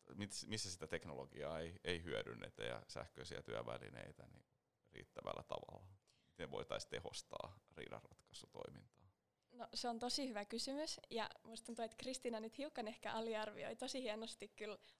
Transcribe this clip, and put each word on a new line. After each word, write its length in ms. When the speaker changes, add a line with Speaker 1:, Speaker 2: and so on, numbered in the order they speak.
Speaker 1:
miss-, 320
missä 240
sitä 160
teknologiaa 760
ei, 240
ei 180
hyödynnetä 640
ja 240
sähköisiä 540
työvälineitä 840
niin 180
riittävällä 500
tavalla? 440
Miten 200
voitaisiin 400
tehostaa 680
riidanratkaisutoimintaa? 1300
Speaker 2:
No, 240
se 140
on 100
tosi 300
hyvä 160
kysymys, 560
ja 200
musta 240
tuntuu, 180
että 120
Kristiina 440
nyt 180
hiukan 300
ehkä 240
aliarvioi. 640
Tosi 260
hienosti 460
kyllä 300